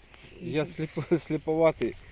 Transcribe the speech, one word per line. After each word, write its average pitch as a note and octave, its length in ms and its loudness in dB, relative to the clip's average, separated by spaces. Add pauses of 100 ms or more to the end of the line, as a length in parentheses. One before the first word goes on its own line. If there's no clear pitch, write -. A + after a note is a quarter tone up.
(420)
я D#3 220 -2
сліп-, D#3 560 -2
<laughs> - 80 -16
сліповатий, D#3 680 2 (160)